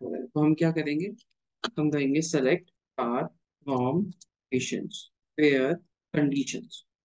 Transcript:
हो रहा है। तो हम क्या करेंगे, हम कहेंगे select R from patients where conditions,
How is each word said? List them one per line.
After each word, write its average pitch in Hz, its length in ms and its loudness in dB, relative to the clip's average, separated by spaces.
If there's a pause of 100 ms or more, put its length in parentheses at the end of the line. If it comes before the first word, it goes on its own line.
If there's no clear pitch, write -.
हो 170 100 -8
रहा 170 80 -6
है। - 60 -10
तो - 140 -2
हम 151 140 4
क्या 165 180 2
करेंगे, 156 380 -2 (680)
हम 151 120 2
कहेंगे 143 320 2
select 151 480 0 (280)
R 120 240 0 (440)
from 131 360 0 (500)
patients - 480 -4 (380)
where 139 320 4 (440)
conditions, 143 640 -2 (280)